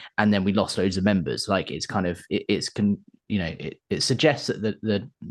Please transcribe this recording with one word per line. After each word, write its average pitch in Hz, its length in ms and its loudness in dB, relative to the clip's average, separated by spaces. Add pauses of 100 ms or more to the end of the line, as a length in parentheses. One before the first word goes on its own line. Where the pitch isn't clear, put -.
(180)
and 104 160 6
then 98 100 4
we 98 100 2
lost 101 260 0
loads 95 180 2
of 92 60 0
members. 92 440 2
Like, 95 220 0
it's - 160 -8
kind 92 220 -2
of, 85 120 -4 (120)
it, 98 160 -2
it's 95 220 0
con-, 101 280 2 (300)
you 104 120 0
know, 82 200 -4
it, - 200 -10 (100)
it - 140 0
suggests 139 440 2
that - 140 -4
the, 107 200 -2
the, 104 280 -2 (220)